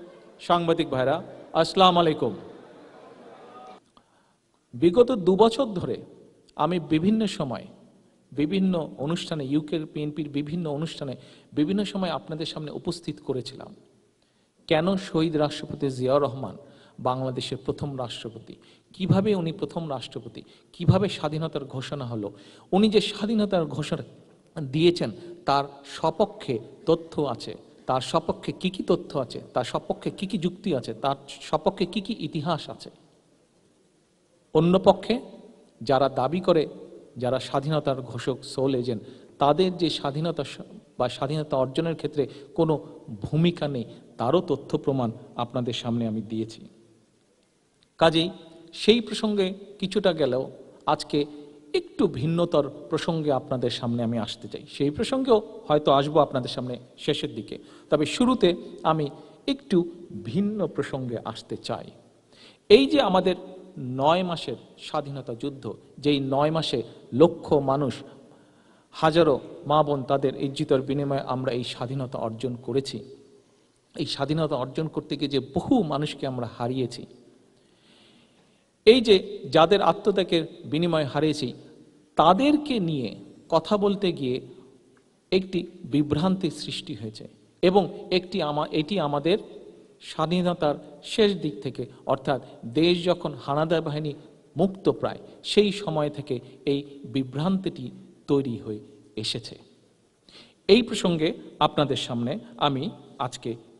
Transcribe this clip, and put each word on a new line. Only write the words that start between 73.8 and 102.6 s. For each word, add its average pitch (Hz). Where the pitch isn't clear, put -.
এই 165
স্বাধীনতা 151
অর্জন 135
করতে -
গিয়ে 143
যে 139
বহু 190
মানুষকে 147
আমরা 123
হারিয়েছি, 123
এই 247
যে 214
যাদের 170
আত্মত্যাগের 185
বিনিময়ে 156
হারিয়েছি, 143
তাদেরকে 247
নিয়ে 151
কথা 165
বলতে 196
গিয়ে 131
একটি 185
বিভ্রান্তির 151
সৃষ্টি -
হয়েছে 107
এবং 185
একটি 185
আমা-, 151
এটি 165
আমাদের 147
স্বাধীনতার 170
শেষ 208
দিক 156
থেকে, 127
অর্থাৎ 135
দেশ 170
যখন 170
হানাদার 156
বাহিনী 151
মুক্ত 190
প্রায়, 123
সেই 208
সময় 151
থেকে 131
এই 143
বিভ্রান্তিটি 139
তৈরি 131
হয়ে 107
এসেছে। -
এই 233
প্রসঙ্গে 175
আপনাদের 143
সামনে 120
আমি 143